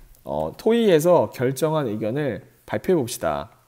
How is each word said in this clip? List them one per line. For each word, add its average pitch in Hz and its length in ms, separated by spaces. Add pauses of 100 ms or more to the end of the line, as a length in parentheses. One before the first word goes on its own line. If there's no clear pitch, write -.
(220)
어, 78 340
토의에서 175 720
결정한 139 580
의견을 110 580 (200)
발표해봅시다. 110 840 (180)